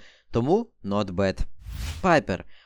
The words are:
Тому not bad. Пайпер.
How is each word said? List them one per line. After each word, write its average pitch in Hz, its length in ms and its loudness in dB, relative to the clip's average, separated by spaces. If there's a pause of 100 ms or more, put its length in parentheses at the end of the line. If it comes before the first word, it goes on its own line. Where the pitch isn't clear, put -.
(300)
Тому 160 400 2 (140)
not 101 260 0
bad. 95 280 0 (640)
Пайпер. 147 440 2 (220)